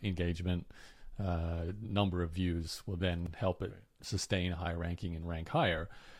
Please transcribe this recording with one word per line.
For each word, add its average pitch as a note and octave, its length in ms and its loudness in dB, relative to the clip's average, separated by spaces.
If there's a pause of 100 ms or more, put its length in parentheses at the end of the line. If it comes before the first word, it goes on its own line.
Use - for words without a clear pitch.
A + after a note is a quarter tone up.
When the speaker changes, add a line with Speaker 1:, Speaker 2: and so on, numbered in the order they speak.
Speaker 1:
engagement, F2 680 0 (480)
uh, E2+ 600 0
number G2 420 2
of E2 80 0
views E2+ 560 0
will G2 100 -2
then E2+ 400 2
help - 260 2
it F#2 100 -4
Speaker 2:
Right. F#2 80 -16 (200)
Speaker 1:
sustain F#2 520 0
a E2+ 40 -2
high E2+ 180 0
ranking E2+ 420 -2
and D#2+ 100 -4
rank E2 220 -2
higher. G2 420 2 (300)